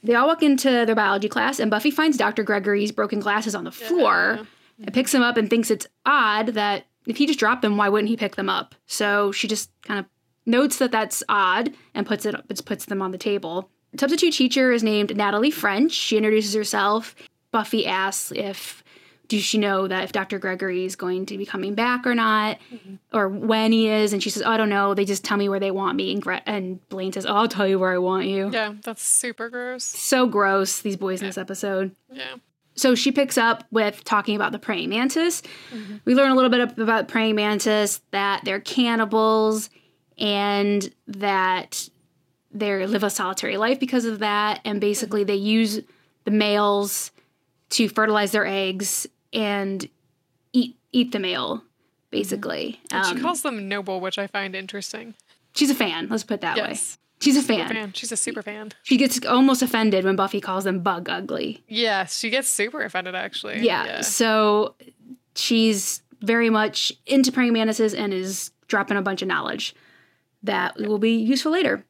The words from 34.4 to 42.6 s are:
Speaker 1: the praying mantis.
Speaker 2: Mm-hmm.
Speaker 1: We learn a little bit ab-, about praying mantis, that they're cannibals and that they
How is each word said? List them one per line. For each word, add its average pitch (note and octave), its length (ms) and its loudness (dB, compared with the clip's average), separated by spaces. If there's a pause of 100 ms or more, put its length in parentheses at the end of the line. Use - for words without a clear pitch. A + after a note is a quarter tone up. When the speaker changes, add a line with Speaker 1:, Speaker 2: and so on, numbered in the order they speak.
Speaker 1:
the G#3+ 60 -8
praying F3 320 -4
mantis. C4+ 520 0 (300)
Speaker 2:
Mm-hmm. G#3+ 320 -12
Speaker 1:
We B3 100 4
learn C4+ 160 6
a C4 40 6
little B3+ 160 6
bit B3 100 4
ab-, A#3+ 180 -2
about A3 300 0
praying A3 280 0
mantis, G#3 720 0
that G3 340 -2
they're G3 160 -4
cannibals A3 1120 2 (480)
and G3+ 680 0 (200)
that F#3+ 800 -2 (640)
they G3+ 340 -2